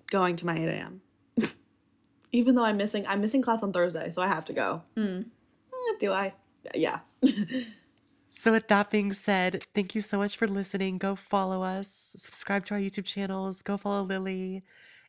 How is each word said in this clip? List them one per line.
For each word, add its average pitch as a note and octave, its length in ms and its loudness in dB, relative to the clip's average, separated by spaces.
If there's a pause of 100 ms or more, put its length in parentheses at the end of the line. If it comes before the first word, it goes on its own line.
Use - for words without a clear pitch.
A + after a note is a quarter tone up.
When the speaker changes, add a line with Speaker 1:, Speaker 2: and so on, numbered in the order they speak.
Speaker 1:
going F3+ 280 2
to E3 100 -4
my E3 120 0
eight D#3+ 100 0
A D#3+ 80 -2
M. - 260 -10 (360)
<laughs> - 960 -6
Even B3 220 6
though A#3+ 100 4
I'm G#3+ 120 4
missing, G#3 300 0
I'm G3+ 140 0
missing C4 200 2
class A3+ 220 2
on G3 80 0
Thursday, F3 400 0
so F3+ 100 -2
I F#3 60 2
have E3 180 0
to - 80 -8
go. A#2+ 300 -2 (140)
Speaker 2:
Mm. G3 280 -2 (480)
Speaker 1:
Eh, A#4 260 -2
do G3+ 120 0
I? F#3+ 220 -2 (420)
Yeah. - 240 0 (240)
<laughs> C4 60 8 (1000)
Speaker 3:
So - 220 2
with A3 160 4
that G3+ 240 4
being G3+ 220 2
said, F#3 500 0 (100)
thank G3 220 0
you G#3+ 60 -2
so G3+ 180 0
much G#3 180 0
for A#3 100 0
listening. F#3+ 520 -2
Go G3 160 0
follow F#3+ 480 0
us, F#3+ 520 -6
subscribe - 520 -4
to G#3 80 -4
our G3+ 40 0
YouTube G3 260 -4
channels, F#3+ 580 -6
go G3+ 140 -2
follow G3+ 260 -2
Lily. F#3+ 600 -4 (460)